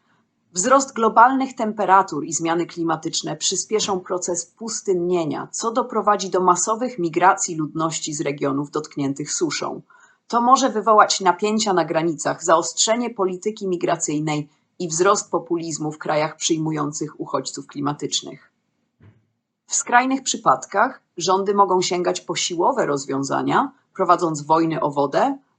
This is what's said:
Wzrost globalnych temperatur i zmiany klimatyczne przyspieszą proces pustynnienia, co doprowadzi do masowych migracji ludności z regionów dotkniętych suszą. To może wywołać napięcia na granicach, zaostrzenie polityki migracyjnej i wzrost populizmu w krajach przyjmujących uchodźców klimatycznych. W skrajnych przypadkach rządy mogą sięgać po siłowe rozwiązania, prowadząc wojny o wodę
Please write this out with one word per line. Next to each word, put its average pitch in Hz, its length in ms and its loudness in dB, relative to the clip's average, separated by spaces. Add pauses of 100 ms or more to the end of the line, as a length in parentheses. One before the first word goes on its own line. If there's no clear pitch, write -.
(520)
Wzrost 254 420 2
globalnych 233 600 4
temperatur 196 680 2
i 156 80 -8
zmiany 165 340 -2
klimatyczne 160 720 -4
przyspieszą 196 640 -2
proces 180 460 -4
pustynnienia, 180 1040 -2
co 226 200 -4
doprowadzi 208 600 0
do 185 100 2
masowych 214 580 0
migracji 170 580 2
ludności 156 580 -4
z 151 60 -8
regionów 143 500 -2
dotkniętych 147 640 -4
suszą. - 500 -4 (460)
To 233 120 0
może 247 300 6
wywołać 208 500 4
napięcia 208 520 2
na 175 120 2
granicach, 160 600 -2
zaostrzenie 220 680 2
polityki 196 580 -4
migracyjnej 156 800 -2 (300)
i 180 100 -6
wzrost 180 420 2
populizmu 165 640 -4
w 151 60 -16
krajach 156 380 -2
przyjmujących 156 840 -4
uchodźców 139 460 -8
klimatycznych. - 840 -8 (1160)
W - 60 -6
skrajnych 262 480 2
przypadkach - 800 -2 (140)
rządy 190 380 0
mogą 185 280 4
sięgać 180 380 -2
po 170 160 -8
siłowe 180 500 0
rozwiązania, 139 840 -2 (220)
prowadząc 170 480 2
wojny 160 380 2
o 147 100 0
wodę 147 480 0 (200)